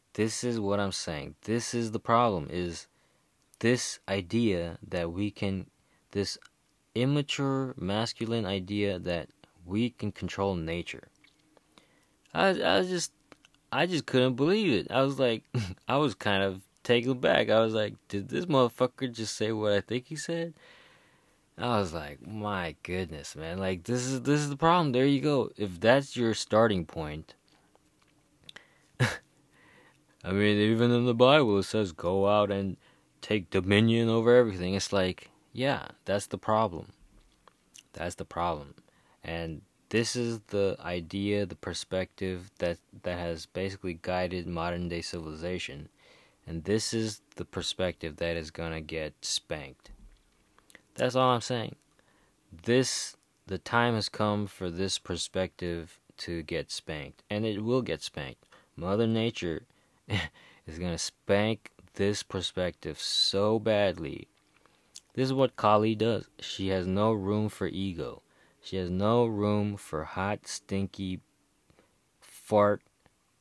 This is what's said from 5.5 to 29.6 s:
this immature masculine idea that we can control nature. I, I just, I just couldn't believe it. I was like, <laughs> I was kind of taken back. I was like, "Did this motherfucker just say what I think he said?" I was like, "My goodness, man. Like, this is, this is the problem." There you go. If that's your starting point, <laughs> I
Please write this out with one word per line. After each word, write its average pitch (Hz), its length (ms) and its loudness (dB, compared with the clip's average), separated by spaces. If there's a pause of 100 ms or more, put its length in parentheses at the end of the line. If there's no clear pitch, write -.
this 101 260 -2 (560)
immature 135 840 0
masculine 110 680 -2
idea 98 540 -2
that 87 300 -4 (360)
we 107 240 -2
can 104 220 -8
control 95 440 -2
nature. 82 520 -6 (1300)
I, 190 160 4
I - 340 2
just, 180 280 -4 (600)
I 147 140 0
just 175 200 0
couldn't 127 300 2
believe 175 360 2
it. 98 200 0
I 123 100 2
was 135 160 0
like, 120 260 0 (220)
<laughs> 90 220 -12
I 123 100 0
was 143 160 2
kind 98 300 2
of 98 180 -2 (220)
taken 123 360 2
back. 135 300 4
I 110 100 6
was 113 140 2
like, 107 220 -2 (120)
"Did 101 220 -6
this 175 160 -4
motherfucker 131 680 0
just 110 240 -8
say 110 160 -2
what 107 220 0
I 101 80 2
think 123 260 -6
he 156 80 -12
said?" 165 380 -6 (1040)
I 117 220 0
was 90 140 -2
like, 73 320 -10
"My 98 580 -4
goodness, 87 520 -6
man. 82 220 -8
Like, 92 260 -4
this 123 220 -2
is, 131 160 -2
this 143 200 2
is 147 80 -4
the 143 80 -6
problem." 165 340 4
There 127 140 4
you 139 160 4
go. 143 360 2
If 92 220 -4
that's 127 360 6
your 117 180 2
starting 104 520 4
point, 76 480 -10 (1700)
<laughs> - 0 -
I - 1300 -6